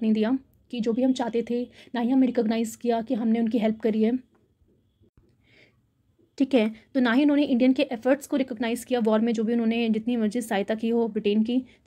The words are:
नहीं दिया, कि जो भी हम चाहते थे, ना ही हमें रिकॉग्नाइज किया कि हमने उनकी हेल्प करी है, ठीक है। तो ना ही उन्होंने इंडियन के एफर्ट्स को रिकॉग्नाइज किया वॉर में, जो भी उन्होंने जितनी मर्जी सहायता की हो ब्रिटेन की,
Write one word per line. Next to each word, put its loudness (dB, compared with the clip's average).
नहीं 2
दिया, 0
कि -6
जो -2
भी -2
हम 2
चाहते -2
थे, -4
ना -2
ही 0
हमें 4
रिकॉग्नाइज -2
किया -2
कि -6
हमने 0
उनकी 0
हेल्प 0
करी 0
है, -2
ठीक 0
है। 2
तो 0
ना 2
ही 4
उन्होंने 4
इंडियन 4
के 0
एफर्ट्स -2
को -2
रिकॉग्नाइज -4
किया -2
वॉर 2
में, 0
जो -2
भी -2
उन्होंने 0
जितनी -2
मर्जी -2
सहायता -2
की -4
हो 0
ब्रिटेन 0
की, -2